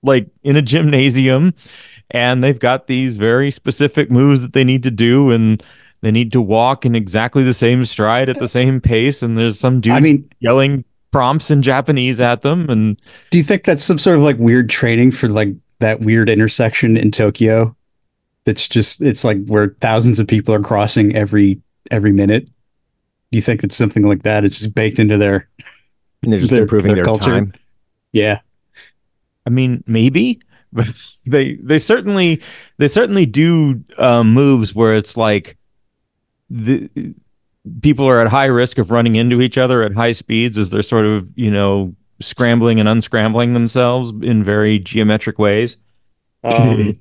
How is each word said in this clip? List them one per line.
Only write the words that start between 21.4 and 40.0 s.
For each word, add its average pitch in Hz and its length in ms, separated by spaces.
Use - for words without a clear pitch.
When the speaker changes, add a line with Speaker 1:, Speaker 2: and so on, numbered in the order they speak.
Speaker 2:
every 104 200
minute. 101 360
Do 117 60
you 110 40
think 117 220
it's 98 140
something 107 260
like 101 200
that? 104 200
It's 101 160
just 107 160
baked 110 240
into 107 180
their, 101 300
Speaker 3:
And 113 100
they're 98 60
just 123 120
Speaker 2:
their, 120 120
Speaker 3:
improving 101 240
Speaker 2:
their 104 100
Speaker 3:
their 90 80
Speaker 2:
culture? 110 260
Speaker 3:
time. 98 220
Speaker 2:
Yeah. 104 280
Speaker 1:
I - 40
mean, 127 380
maybe, 123 520
<laughs> - 180
but 113 140
they, 135 300
they 147 240
certainly, 190 600
they 147 80
certainly 196 380
do, 147 580
uh, 120 260
moves 117 520
where 110 180
it's 110 240
like 107 400
the 120 400
people 139 260
are 123 140
at 113 60
high 135 180
risk 123 320
of 104 140
running 117 240
into 120 260
each 127 160
other 127 260
at 101 100
high 117 180